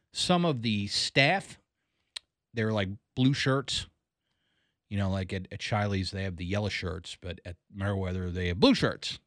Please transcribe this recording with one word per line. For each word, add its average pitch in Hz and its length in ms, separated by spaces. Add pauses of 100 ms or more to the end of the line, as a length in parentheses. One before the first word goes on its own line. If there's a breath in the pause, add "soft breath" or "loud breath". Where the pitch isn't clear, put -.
(140)
some 175 320
of 143 160
the 107 260
staff. - 720 (960)
They're, 110 180
like, 101 180 (240)
blue 131 200
shirts. - 540 (1000)
You 101 80
know, 98 120
like, 95 240
at, 92 180
at 98 80
Chile's, 101 520
they 98 120
have 92 140
the 87 80
yellow 101 240
shirts, 87 520
but 90 240
at 87 120 (140)
Meriwether, 92 600
they 90 160
have 87 120
blue 247 140
shirts - 540